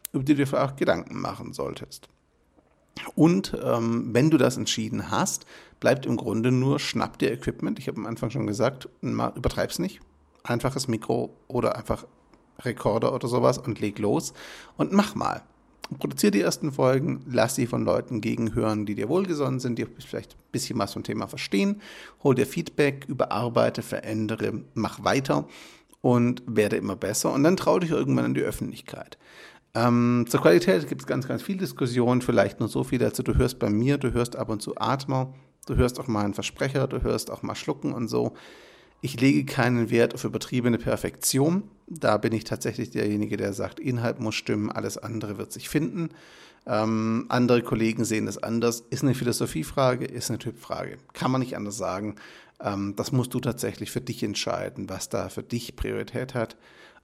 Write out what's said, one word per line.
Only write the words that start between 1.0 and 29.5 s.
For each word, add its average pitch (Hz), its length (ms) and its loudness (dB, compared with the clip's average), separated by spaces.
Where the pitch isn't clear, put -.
machen - 360 -6
solltest. - 560 -10
Und, 170 480 4
ähm, 117 500 0
wenn 131 180 6
du 156 80 8
das 123 180 4
entschieden 107 540 -4
hast, 131 360 -2
bleibt 135 280 2
im 127 100 2
Grunde 113 360 0
nur, 131 260 2
schnapp - 400 -4
dir - 140 2
Equipment. - 460 -4
Ich - 100 -8
habe - 100 -6
am 107 80 -6
Anfang 117 240 -6
schon 113 160 -2
gesagt, 123 420 0
ma-, 117 340 -2
übertreib's - 440 -2
nicht. 185 220 -6
Einfaches 127 460 -2
Mikro 120 480 -2
oder 120 280 0
einfach 113 300 -6
Rekorder 113 540 0
oder 123 140 -4
sowas 123 300 4
und 117 220 -6
leg 104 180 -2
los 110 340 0
und - 160 0
mach 202 220 4
mal. - 280 -2
Produzier 147 320 2
die 202 100 4
ersten 165 300 0
Folgen, 135 580 2
lass 120 280 2
sie 131 100 2
von 117 180 -2
Leuten 110 360 0
gegenhören, 110 640 0
die 107 80 -4
dir 107 140 -4
wohlgesonnen 147 500 0
sind, 123 180 -2
die 113 100 -2
vielleicht - 360 -10
ein - 180 -16
bisschen - 260 -4
was 98 140 0
vom 104 100 -8
Thema 110 240 -4
verstehen. 202 560 0
Hol 135 140 6
dir 120 100 4
Feedback, 143 640 0
überarbeite, 120 720 2
verändere, 107 800 -2
mach 101 280 -4
weiter 135 460 2
und 120 460 4
werde 107 300 4
immer 98 180 -2
besser. - 380 0
Und 135 100 4
dann 175 140 6
trau 180 240 4
dich 170 100 -2
irgendwann 131 360 2
in 127 80 0
die 135 80 0
Öffentlichkeit. - 760 -6